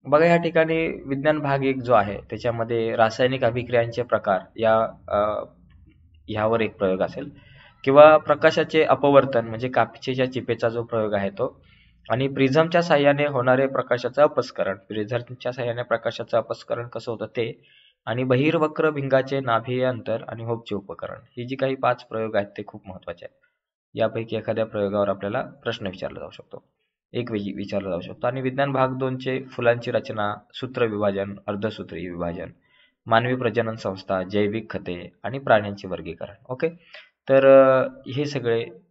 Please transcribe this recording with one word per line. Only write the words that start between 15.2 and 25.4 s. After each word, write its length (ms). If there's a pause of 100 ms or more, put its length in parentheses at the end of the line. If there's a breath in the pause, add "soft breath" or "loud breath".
साहाय्याने 300
प्रकाशाचं 560
अपस्करण 500
कसं 240
होतं 140
ते, 360 (440 soft breath)
आणि 180
बहिर्वक्र 680
भिंगाचे 500
नाभीय 440
अंतर 440
आणि 160
होपचे 300
उपकरण, 400
ही 320
जी 100
काही 180
पाच 300
प्रयोग 320
आहेत 100
ते 200
खूप 220
महत्त्वाचे 380
आहेत. 140 (540)
यापैकी 420
एखाद्या 300
प्रयोगावर 420
आपल्याला 340